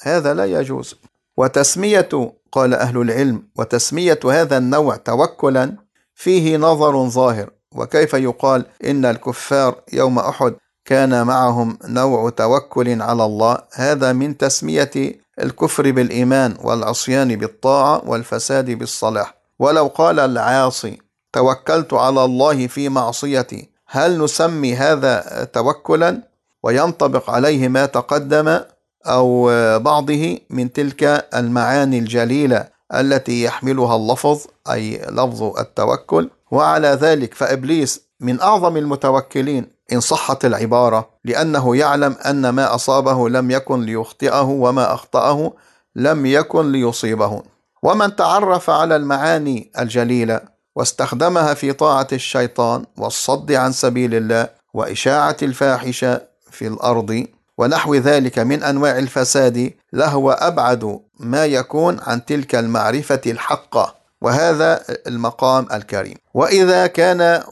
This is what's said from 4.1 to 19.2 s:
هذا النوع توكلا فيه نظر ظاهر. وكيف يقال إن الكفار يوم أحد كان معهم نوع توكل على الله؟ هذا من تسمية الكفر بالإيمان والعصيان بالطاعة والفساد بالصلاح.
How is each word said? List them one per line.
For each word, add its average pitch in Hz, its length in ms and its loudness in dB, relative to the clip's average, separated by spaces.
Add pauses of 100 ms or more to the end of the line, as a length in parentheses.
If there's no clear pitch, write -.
هذا 143 340 2
النوع 135 380 0
توكلا 135 800 0 (380)
فيه 165 420 2
نظر 151 520 2
ظاهر. 117 420 0 (240)
وكيف 143 400 0
يقال 131 500 0 (200)
إن 135 200 0
الكفار 123 720 0 (180)
يوم 127 260 2
أحد - 360 -2 (300)
كان 131 420 2
معهم 120 580 0
نوع 123 460 0
توكل 120 720 0
على 117 220 0
الله؟ 107 340 2 (160)
هذا 131 380 0
من 143 240 -2
تسمية 143 540 -2 (500)
الكفر 139 500 -2
بالإيمان 127 720 2
والعصيان 117 760 -2
بالطاعة 135 720 0
والفساد 120 640 -4
بالصلاح. 113 640 -4 (220)